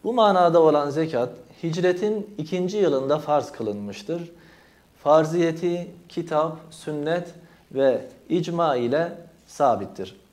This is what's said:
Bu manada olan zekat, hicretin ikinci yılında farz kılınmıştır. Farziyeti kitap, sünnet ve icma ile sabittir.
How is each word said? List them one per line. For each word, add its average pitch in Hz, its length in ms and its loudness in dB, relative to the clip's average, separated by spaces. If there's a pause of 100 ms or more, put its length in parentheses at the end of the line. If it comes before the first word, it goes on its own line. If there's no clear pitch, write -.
Bu 220 100 -4
manada 180 480 6
olan 147 280 4
zekat, 147 400 -2 (340)
hicretin 180 760 -2
ikinci 180 400 -4
yılında 147 420 0
farz 147 320 -2
kılınmıştır. 107 800 -8 (720)
Farziyeti 165 880 0 (180)
kitap, 160 480 -4 (140)
sünnet 160 640 -6 (380)
ve 131 340 2 (240)
icma 160 460 0
ile 143 420 -2 (300)
sabittir. 101 680 -2 (180)